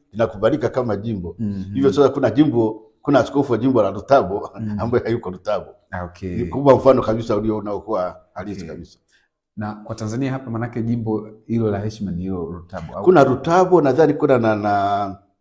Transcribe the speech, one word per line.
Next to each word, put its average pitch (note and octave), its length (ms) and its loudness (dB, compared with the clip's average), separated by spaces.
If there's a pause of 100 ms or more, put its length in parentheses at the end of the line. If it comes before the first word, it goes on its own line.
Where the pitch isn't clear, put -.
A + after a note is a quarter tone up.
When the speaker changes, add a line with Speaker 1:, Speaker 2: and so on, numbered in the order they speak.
(120)
Speaker 1:
linakubali A2+ 460 0
kama A#2+ 380 -2
jimbo. G2 440 -6
Speaker 2:
Mm-hmm. G2+ 340 -6
Speaker 1:
Hivyo C3+ 200 2
sasa C#3+ 160 4
kuna C3 200 0
jimbo, A#2 600 0 (100)
kuna C#3+ 180 2
askofu C3+ 320 0
wa A2+ 60 2
jimbo A#2+ 260 2
la F#2+ 80 0
Rutabo G2+ 680 0
Speaker 2:
Mm. G#2 200 -6
Speaker 1:
ambaye A#2+ 240 0
hayuko A2+ 260 -4
Rutabo. F#2 460 -6 (160)
Speaker 2:
Ah, F2+ 120 -8
okay. F2+ 340 -10
Speaker 1:
Ni A#2+ 80 -4
kubwa C3 300 4
mfano B2+ 260 4
kabisa A2+ 360 -2
ulio G#2+ 200 -2
unaokuwa G2+ 640 -6 (120)
halisi F#2+ 280 -12
Speaker 2:
Okay. D#2+ 140 -14
Speaker 1:
kabisa. - 240 -20 (580)
Speaker 2:
Na G#2 180 -8
kwa - 200 -12
Tanzania A#2 360 -4
hapa C3 200 -8
maanake A#2+ 320 -6
jimbo A2 460 -2 (160)
hilo A2+ 260 0
la G2 80 -2
heshima G2+ 320 -6
ni E2+ 100 -6
hilo F#2 240 -6
Rutabo, E2+ 520 -12
au? G2 60 -6
Speaker 1:
Kuna F3 200 8
Rutabo, E3+ 580 4
nadhani D3 320 4
kuna C#3 240 2
na, A2+ 180 2
na, G2+ 500 0 (360)